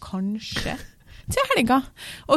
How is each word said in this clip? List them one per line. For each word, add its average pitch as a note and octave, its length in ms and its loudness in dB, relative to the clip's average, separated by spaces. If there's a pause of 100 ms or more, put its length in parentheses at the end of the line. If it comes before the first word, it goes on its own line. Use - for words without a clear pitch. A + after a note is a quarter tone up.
Kanskje. G3 720 -4 (480)
Til - 240 0 (100)
helga. B3+ 220 6 (500)
Og C#4 100 6